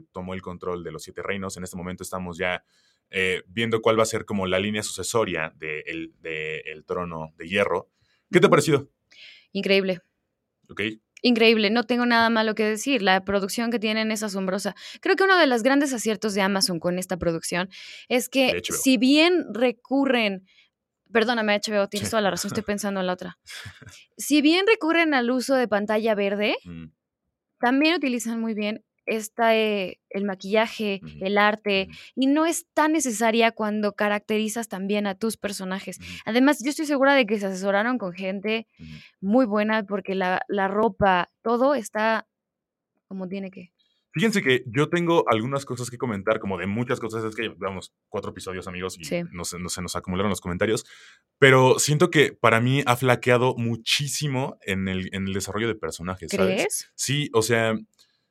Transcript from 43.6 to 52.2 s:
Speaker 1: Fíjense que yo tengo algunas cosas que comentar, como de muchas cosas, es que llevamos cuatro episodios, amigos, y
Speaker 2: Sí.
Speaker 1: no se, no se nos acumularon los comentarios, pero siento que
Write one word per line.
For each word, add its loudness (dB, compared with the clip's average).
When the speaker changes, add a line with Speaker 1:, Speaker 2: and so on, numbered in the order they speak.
Speaker 1:
Fíjense 2
que 4
yo 0
tengo 2
algunas 0
cosas -8
que -14
comentar, -2
como -4
de -4
muchas -2
cosas, -6
es -6
que -8
llevamos -8
cuatro -6
episodios, -10
amigos, -8
y -14
Speaker 2:
Sí. -4
Speaker 1:
no -8
se, -10
no -8
se -8
nos -6
acumularon -2
los -4
comentarios, -2
pero 8
siento 4
que 4